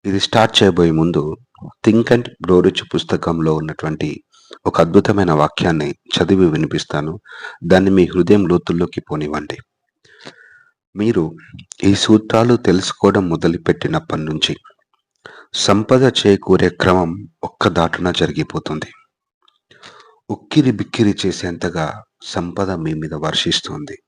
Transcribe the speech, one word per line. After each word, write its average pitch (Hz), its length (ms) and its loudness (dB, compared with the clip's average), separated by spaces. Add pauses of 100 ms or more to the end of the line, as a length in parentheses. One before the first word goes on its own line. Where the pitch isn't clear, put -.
ఇది 98 160 -2
స్టార్ట్ 113 420 2
చేయబోయే 87 280 4
ముందు 80 460 0 (280)
Think 110 440 0
and 120 160 2 (220)
Grow 90 200 4
Rich - 160 0 (120)
పుస్తకంలో 80 600 -2
ఉన్నటువంటి 78 680 -8 (420)
ఒక - 140 -2
అద్భుతమైన 95 520 4
వాక్యాన్ని 76 580 0
చదివి - 560 0
వినిపిస్తాను. 78 720 -4 (440)
దాన్ని 92 260 4
మీ 92 140 6
హృదయం 90 420 2
లోతుల్లోకి 87 540 -2
పోనివ్వండి. 76 560 -8 (1400)
మీరు 95 400 -2 (480)
ఈ 98 100 6
సూత్రాలు 113 600 4
తెలుసుకోవడం 95 720 2
మొదలుపెట్టినప్పటి 80 920 -2
నుంచి - 340 -4 (1000)
సంపద 110 480 2
చేకూరే 95 680 2
క్రమం 90 600 0 (160)
ఒక్క - 240 -4
దాటున 85 420 -2
జరిగిపోతుంది. 78 760 -6 (1400)
ఉక్కిరి 127 420 0
బిక్కిరి 101 440 0 (100)
చేసేంతగా 87 760 -6 (200)
సంపద 95 480 -6
మీ 80 240 -6
మీద 78 200 -8
వర్షిస్తుంది. 104 920 -6